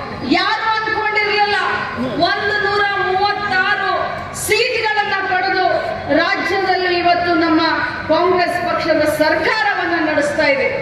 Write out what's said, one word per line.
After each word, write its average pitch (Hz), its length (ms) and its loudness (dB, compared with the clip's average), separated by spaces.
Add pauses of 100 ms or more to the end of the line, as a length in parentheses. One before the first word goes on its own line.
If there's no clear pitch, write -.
(380)
ಯಾರು 440 280 -2 (100)
ಅಂದ್ಕೊಂಡಿರ್ಲಿಲ್ಲ, 415 800 0 (720)
ಒಂದು 415 260 0 (120)
ನೂರ 403 180 2 (220)
ಮೂವತ್ತಾರು 392 840 0 (520)
ಸೀಟ್ಗಳನ್ನ 415 720 0 (160)
ಪಡೆದು 370 340 2 (560)
ರಾಜ್ಯದಲ್ಲಿ 370 680 0 (100)
ಇವತ್ತು 349 320 2 (100)
ನಮ್ಮ 320 160 4 (520)
ಕಾಂಗ್ರೆಸ್ 349 460 2 (100)
ಪಕ್ಷದ 302 340 0 (180)
ಸರ್ಕಾರವನ್ನ 359 760 0 (140)
ನಡೆಸ್ತಾ 294 440 0
ಇದೆ. 247 140 0 (140)